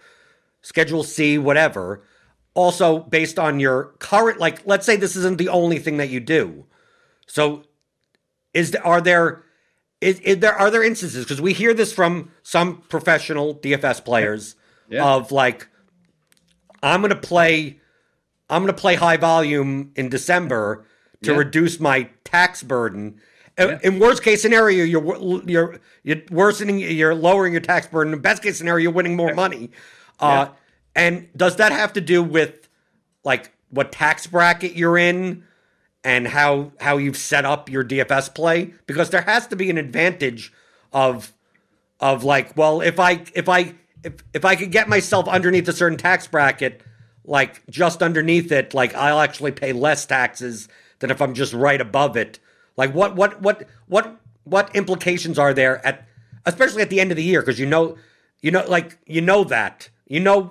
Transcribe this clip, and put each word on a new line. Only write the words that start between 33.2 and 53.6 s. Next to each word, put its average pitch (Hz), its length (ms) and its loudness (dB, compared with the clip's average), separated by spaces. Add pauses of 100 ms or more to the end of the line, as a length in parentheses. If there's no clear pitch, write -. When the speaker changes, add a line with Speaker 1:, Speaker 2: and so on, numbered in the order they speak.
Speaker 1:
like, 131 280 -2 (180)
what 135 240 -4
tax 156 340 -2
bracket 175 480 0
you're 170 220 2
in 180 460 0 (600)
and 123 240 0
how, 143 540 0
how 143 160 0
you've 139 180 -4
set 143 300 -2
up 143 240 -4
your 135 140 -4
D 135 180 -2
F 127 100 -2
S 135 160 -2
play? 170 460 -2 (140)
Because 156 220 -2
there 180 120 0
has 226 260 0
to 226 80 -10
be 185 140 -4
an 165 80 -2
advantage 143 760 -4 (400)
of, 131 400 -2 (720)
of 135 240 0
like, 139 320 0
well, 156 240 2
if 170 180 0
I, 175 240 2 (100)
if 175 140 -6
I, 180 260 2 (300)
if, 165 120 -14 (180)
if 160 100 -6
I 190 140 2
could 185 160 -6
get 214 160 2
myself 190 400 0
underneath 180 400 2
a 165 40 0
certain 170 240 0
tax 180 300 0
bracket, 135 540 0 (420)
like, 139 460 0
just 170 340 0
underneath 165 480 0
it, 135 220 0
like, 123 220 0
I'll 147 260 2
actually 151 320 -2
pay 135 180 -6
less 139 340 -2
taxes 123 640 -4 (320)
than 131 100 -4
if 131 120 -2
I'm 135 120 -2
just 127 200 -4
right 139 260 2
above 127 380 -2
it. - 220 -6 (380)
Like, 135 160 -2
what, 190 220 0
what, 196 260 0
what, 208 280 -2 (180)